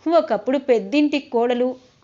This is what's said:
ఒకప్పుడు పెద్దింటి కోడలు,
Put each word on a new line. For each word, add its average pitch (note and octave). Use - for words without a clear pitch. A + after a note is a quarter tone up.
ఒకప్పుడు B3+
పెద్దింటి C4+
కోడలు, B3